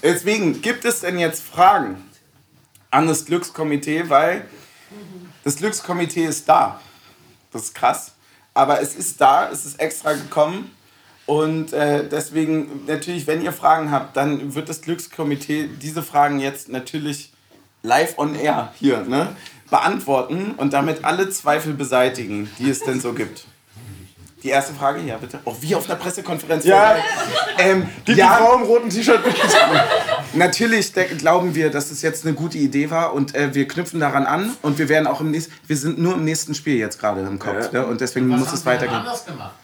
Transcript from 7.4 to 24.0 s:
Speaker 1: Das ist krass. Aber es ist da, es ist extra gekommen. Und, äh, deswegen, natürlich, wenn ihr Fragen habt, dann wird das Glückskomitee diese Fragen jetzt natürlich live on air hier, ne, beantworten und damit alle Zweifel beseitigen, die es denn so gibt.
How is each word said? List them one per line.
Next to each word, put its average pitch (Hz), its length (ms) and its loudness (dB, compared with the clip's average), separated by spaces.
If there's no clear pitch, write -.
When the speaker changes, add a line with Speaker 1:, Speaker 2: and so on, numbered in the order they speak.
Speaker 1:
Das 110 120 -10
ist - 120 -12
krass. - 380 -2
Aber 139 280 2
es 139 140 -6
ist - 240 -8
da, 143 320 4
es - 140 -10
ist - 160 -8
extra 156 320 -2
gekommen. 151 580 -2
Und, 156 480 0
äh, 147 340 2
deswegen, 151 800 -2
natürlich, 151 400 -4
wenn 160 140 -2
ihr 175 100 -4
Fragen 156 400 2
habt, 135 240 -2
dann 139 400 -2
wird 120 140 -8
das 151 120 -10
Glückskomitee 151 840 -4
diese 156 220 -8
Fragen 143 360 2
jetzt 139 300 -6
natürlich 143 640 -8
live 135 340 2
on 151 180 -2
air 127 440 -2
hier, 127 220 2
ne, 135 340 -2
beantworten 165 840 0
und 139 160 -2
damit 143 320 0
alle 185 260 0
Zweifel 156 440 -2
beseitigen, 127 760 -2
die 131 100 0
es 135 100 -2
denn 127 220 -2
so 120 100 -4
gibt. 113 320 -8